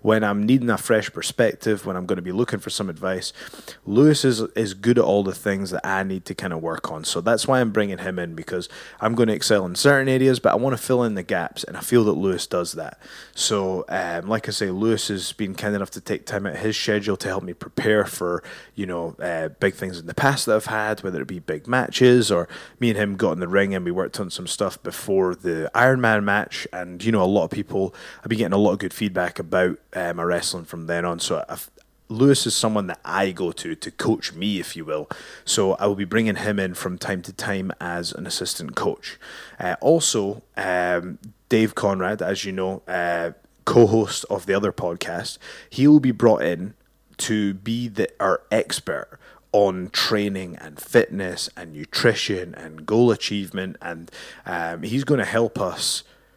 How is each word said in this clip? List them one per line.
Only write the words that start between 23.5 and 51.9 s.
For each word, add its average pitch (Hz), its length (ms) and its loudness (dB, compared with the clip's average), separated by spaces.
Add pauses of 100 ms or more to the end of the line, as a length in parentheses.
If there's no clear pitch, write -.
and 90 100 -4
we 87 60 -2
worked 90 280 -4
on 95 120 -6
some 90 160 -10
stuff - 360 -4
before 95 520 0
the 80 400 -4
Iron 127 260 6
Man 110 240 4
match, 104 480 -2
and, 90 320 -10
you 113 60 2
know, 107 120 4
a 90 40 4
lot 101 180 4
of 90 60 -4
people, - 440 -4 (280)
I've - 60 -10
been 113 100 -2
getting 95 140 0
a 95 60 4
lot 101 140 6
of 101 60 0
good 95 160 -6
feedback 92 440 -2
about, 90 400 0 (160)
uh, 87 200 -4
my 87 80 -6
wrestling 87 420 -2
from 82 220 -12
then 85 180 -2
on. 87 140 -2
So - 300 -4
I've, - 220 -12 (380)
Lewis 135 380 4
is 113 80 0
someone 107 320 0
that 90 180 -8
I 95 280 0
go 87 200 -2
to, 82 220 -8
to - 160 -12
coach - 420 -2
me, 95 280 -2
if - 160 -10
you 80 80 -10
will. 76 260 -6 (340)
So 95 300 2
I 101 120 -2
will 101 100 2
be 98 80 -2
bringing 107 320 0
him 107 220 -2
in 92 160 -2
from 90 220 -6
time 92 260 -6
to 95 100 -14
time 95 480 -4
as 87 320 -6
an - 140 -10
assistant 87 500 -6
coach. - 420 -4 (400)
Uh, 90 220 -4
also, 120 640 2 (140)
um, 90 600 -2 (300)
Dave 110 260 2
Conrad, 98 480 -2
as 95 220 -4
you 98 80 -8
know, 95 340 -4
uh, 87 460 -2 (320)
co-host 110 640 4
of 98 160 -4
the 98 80 2
other 101 180 2
podcast, 85 680 -6 (300)
he 135 200 4
will 151 120 12
be 131 120 4
brought 110 300 6
in 87 320 -2 (440)
to 104 360 0
be 113 340 -4
the, 101 200 -2 (120)
our 95 300 2
expert - 680 -2 (320)
on 92 400 4
training 98 680 -2
and 76 220 -18
fitness 95 800 0
and 85 160 -16
nutrition 90 840 -2